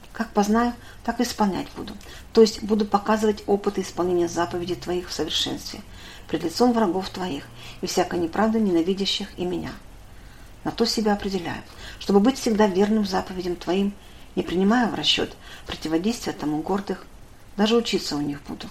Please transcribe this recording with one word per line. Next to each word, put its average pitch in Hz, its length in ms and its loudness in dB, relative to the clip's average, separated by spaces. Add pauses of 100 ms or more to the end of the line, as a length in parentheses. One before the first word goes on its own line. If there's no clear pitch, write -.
(140)
Как 220 160 -4
познаю, 226 440 2 (300)
так 233 160 -2
и 247 40 2
исполнять 190 520 0
буду, - 180 -10 (380)
то 226 100 8
есть 220 200 6
буду 214 240 2
показывать 208 600 2
опыт 202 320 2
исполнения 175 480 0
заповедей 175 480 -2
Твоих 180 340 -4
в - 40 -8
совершенстве, - 680 -4 (460)
пред 160 160 -2
лицом 233 280 4
врагов 190 380 2
Твоих 180 360 -6 (360)
и 180 60 -4
всякой 180 320 0
неправды 214 400 2
ненавидящих 190 680 2 (100)
и 180 60 -4
меня. 170 280 -4 (920)
На 156 60 -4
то 226 160 2
себя 214 280 2
определяю, 180 500 -2 (340)
чтобы 202 220 4
быть 262 180 6
всегда 214 300 4
верным 202 380 4
заповедям 185 500 -2
Твоим, 196 360 0 (440)
не - 60 0
принимая 196 460 4
в 151 80 -2
расчёт - 400 0 (320)
противодействия 170 640 -2
тому 151 300 -2
гордых, 196 420 -4 (500)
даже 214 200 4
учиться 220 400 0
у 147 60 0
них 143 260 -4
буду, - 240 -10